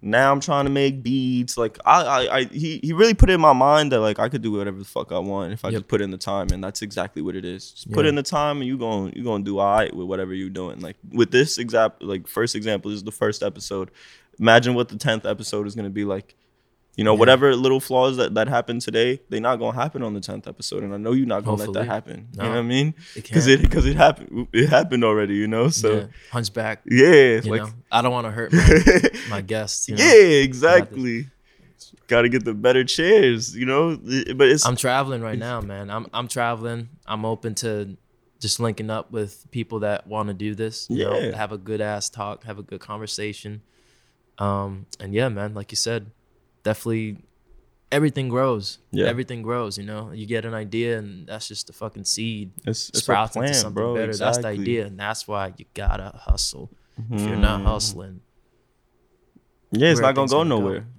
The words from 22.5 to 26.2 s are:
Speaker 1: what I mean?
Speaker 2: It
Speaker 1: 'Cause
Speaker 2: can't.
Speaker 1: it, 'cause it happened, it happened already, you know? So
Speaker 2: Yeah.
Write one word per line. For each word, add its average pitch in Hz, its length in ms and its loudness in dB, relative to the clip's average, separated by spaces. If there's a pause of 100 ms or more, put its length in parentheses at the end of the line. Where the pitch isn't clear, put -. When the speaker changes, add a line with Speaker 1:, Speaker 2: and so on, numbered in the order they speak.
Speaker 1:
what 117 80 -2
I 120 40 -2
mean? 135 320 0 (220)
Speaker 2:
It 110 60 -14 (100)
Speaker 1:
'Cause 139 140 4
Speaker 2:
can't. 135 180 6
Speaker 1:
it, - 60 8
'cause 135 160 2
it 143 100 0
happened, 147 560 2
it 127 160 4
happened 131 340 2
already, 107 340 2
you 104 120 0
know? 113 220 0
So 113 200 0 (100)
Speaker 2:
Yeah. 101 60 -10 (260)